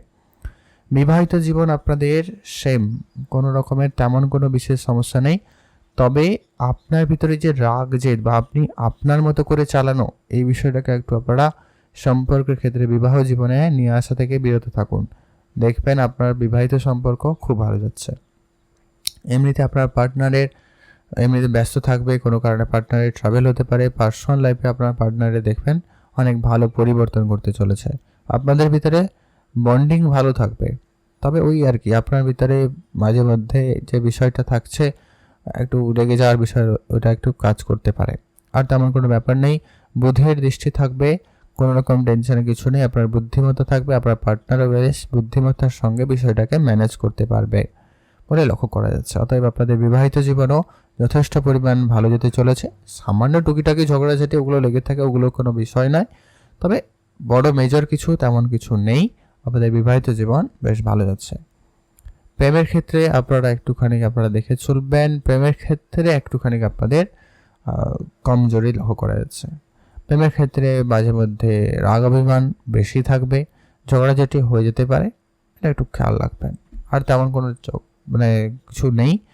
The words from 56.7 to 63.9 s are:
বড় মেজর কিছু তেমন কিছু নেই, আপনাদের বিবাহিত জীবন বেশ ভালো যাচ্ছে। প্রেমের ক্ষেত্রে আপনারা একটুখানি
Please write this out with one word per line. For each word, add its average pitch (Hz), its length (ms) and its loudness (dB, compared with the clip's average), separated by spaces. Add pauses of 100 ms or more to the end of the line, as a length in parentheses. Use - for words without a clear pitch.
বড় 127 240 4
মেজর 139 340 2
কিছু 160 300 -2
তেমন 120 320 0
কিছু 117 280 -4
নেই, 117 340 2 (340)
আপনাদের 120 280 0
বিবাহিত 123 380 2
জীবন 117 380 0 (160)
বেশ 110 200 -2
ভালো 104 220 0
যাচ্ছে। 98 300 -6 (1000)
প্রেমের 151 280 4
ক্ষেত্রে 160 440 0
আপনারা 127 400 2
একটুখানি 120 540 0